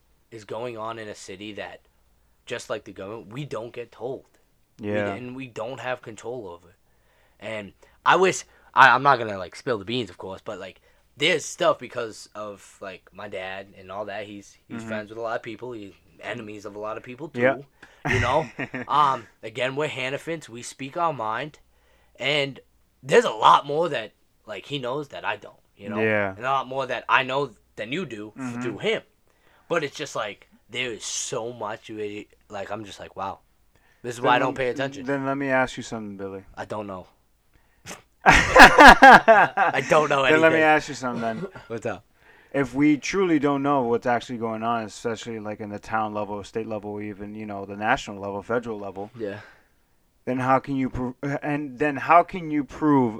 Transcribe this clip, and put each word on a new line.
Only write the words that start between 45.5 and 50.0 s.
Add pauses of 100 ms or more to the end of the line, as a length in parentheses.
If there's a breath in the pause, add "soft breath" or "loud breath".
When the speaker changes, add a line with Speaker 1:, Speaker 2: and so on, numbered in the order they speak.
Speaker 2:
in
the
town
level,
state
level,
even,
you
know,
the
national
level,
federal
level,
Speaker 1:
Yeah. (840 loud breath)